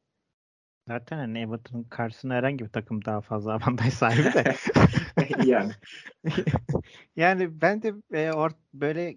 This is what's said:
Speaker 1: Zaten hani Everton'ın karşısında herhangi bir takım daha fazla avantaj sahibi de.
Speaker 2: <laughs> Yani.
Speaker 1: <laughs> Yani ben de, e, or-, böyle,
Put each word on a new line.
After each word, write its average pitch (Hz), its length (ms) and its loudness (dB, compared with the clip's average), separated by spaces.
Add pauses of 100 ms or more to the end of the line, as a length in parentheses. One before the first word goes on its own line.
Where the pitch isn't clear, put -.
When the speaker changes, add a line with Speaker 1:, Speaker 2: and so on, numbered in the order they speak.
(880)
Speaker 1:
Zaten 120 300 -8
hani 117 220 -6
Everton'ın 117 440 -8
karşısında 120 500 -6
herhangi 127 300 -2
bir 107 60 -10
takım 110 360 -6
daha 107 160 -2
fazla 107 320 -6
avantaj 117 400 0
sahibi 123 400 2
de. 131 260 2
Speaker 2:
<laughs> - 880 4
Yani. 107 260 4 (540)
Speaker 1:
<laughs> 156 100 -2 (800)
Yani 170 460 2
ben 208 200 2
de, 220 120 -4 (200)
e, 156 160 0
or-, 156 240 0 (200)
böyle, 156 440 -4